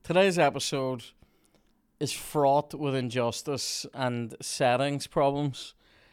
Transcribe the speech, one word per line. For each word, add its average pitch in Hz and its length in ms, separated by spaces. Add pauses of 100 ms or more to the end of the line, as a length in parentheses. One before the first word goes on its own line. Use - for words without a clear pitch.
Today's 180 360
episode 135 640 (960)
is 143 100
fraught 147 640
with 139 220
injustice 123 960
and 120 480
settings 135 680
problems 143 680 (380)